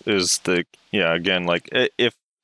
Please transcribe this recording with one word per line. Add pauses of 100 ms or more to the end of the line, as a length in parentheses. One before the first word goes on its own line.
is
the, (260)
yeah,
again,
like,
i-,
if, (280)